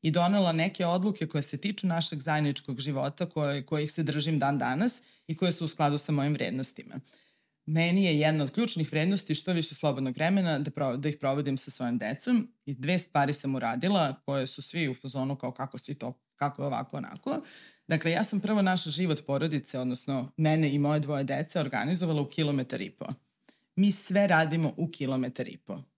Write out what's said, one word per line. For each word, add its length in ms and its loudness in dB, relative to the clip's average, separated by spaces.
i 40 4
donela 420 4
neke 340 0
odluke 400 0
koje 160 -2
se 140 -4
tiču 300 -4
našeg 320 0
zajedničkog 640 -2
života, 460 -4
koje, 400 -2
kojih 260 -2
se 100 -2
držim 360 0
dan 200 2
danas 440 0
i 100 -4
koje 160 2
su 120 -2
u 40 -2
skladu 300 2
sa 140 0
mojim 200 2
vrednostima. 640 -4
Meni 380 4
je 160 4
jedna 240 4
od 80 -4
ključnih 400 0
vrednosti 420 0
što 180 -2
više 220 0
slobodnog 420 0
vremena 420 2
da 120 -2
pro-, 260 -2
da 120 -2
ih 120 -2
provodim 360 0
sa 140 -4
svojom 280 -2
decom 500 0
i 80 -6
dve 240 0
stvari 340 2
sam 220 -2
uradila 600 2
koje 220 -2
su 160 -6
svi 260 -2
u 60 -2
fazonu 420 -4
kao 160 -6
kako 260 -8
si 160 -6
to, 180 -8
kako 260 -4
je 40 -4
ovako, 300 -4
onako. 440 -6
Dakle, 220 0
ja 140 2
sam 160 2
prvo 220 2
naš 220 4
život 420 0
porodice, 520 -2
odnosno 580 -4
mene 380 4
i 40 2
moje 220 2
dvoje 240 -2
dece, 360 -2
organizovala 640 0
u 80 -4
kilometar 500 -2
i 100 -6
po. 160 -12
Mi 160 6
sve 340 2
radimo 500 4
u 140 -2
kilometar 580 -4
i 80 -14
po. 260 -12